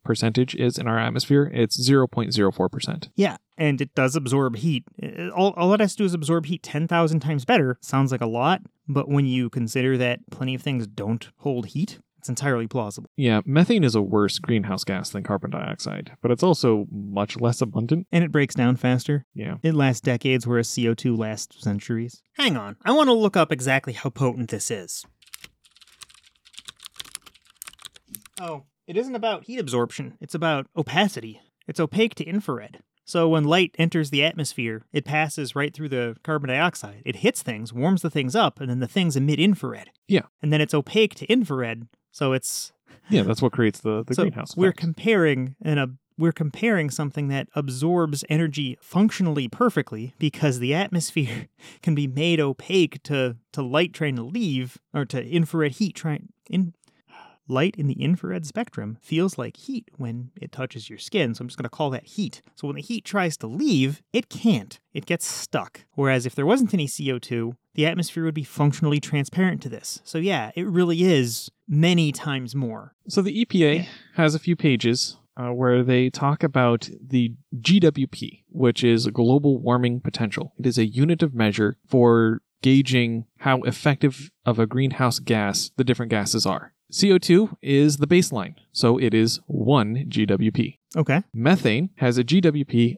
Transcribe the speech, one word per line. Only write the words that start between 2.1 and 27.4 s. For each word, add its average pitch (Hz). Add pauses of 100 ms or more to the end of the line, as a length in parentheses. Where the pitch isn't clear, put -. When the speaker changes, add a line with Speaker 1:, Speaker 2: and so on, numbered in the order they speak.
Speaker 1:
zero 101
four 92
percent. -
Speaker 2:
Yeah, 196 (200)
and 147
it 139
does 131
absorb 131
heat. 143 (180)
Uh, -
all, 190
all 175
it 214
has 208
to -
do 208
is 175
absorb 160
heat 165
ten 156
thousand 165
times 143
better. 147
Sounds 135
like 127
a 123
lot, 120 (260)
but 143
when 143
you 127
consider 127
that 123 (120)
plenty 131
of 123
things 127
don't 107
hold 123
heat, - (200)
it's -
entirely 123
plausible. 107
Speaker 1:
Yeah, 117
methane 180
is 123
a 107
worse 101
greenhouse 101
gas 92
than 101
carbon -
dioxide, - (120)
but 120
it's 120
also 123
much 101
less 117
abundant. 123
Speaker 2:
And 170
it 156
breaks 147
down 127
faster. 127 (100)
Speaker 1:
Yeah. -
Speaker 2:
It 160
lasts 135
decades, 127
whereas 117
C 120
O 113
two 120
lasts 110
centuries. 113 (160)
Hang 277
on, 101
I 214
want 294
to 247
look 214
up 160
exactly 131
how -
potent 123
this 104
is. 101 (3250)